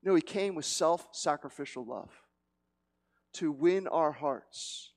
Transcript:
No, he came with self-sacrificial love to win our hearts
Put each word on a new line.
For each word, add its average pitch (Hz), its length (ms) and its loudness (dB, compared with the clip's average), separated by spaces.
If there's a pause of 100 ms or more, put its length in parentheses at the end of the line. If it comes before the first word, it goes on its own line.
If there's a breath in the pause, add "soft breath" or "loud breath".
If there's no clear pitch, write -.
No, 190 140 4
he 160 60 8
came 196 340 -2
with 151 80 -6
self-sacrificial 147 1200 -2
love 117 260 -10 (1200)
to 160 180 -2
win 175 340 2
our 151 280 2
hearts - 840 -8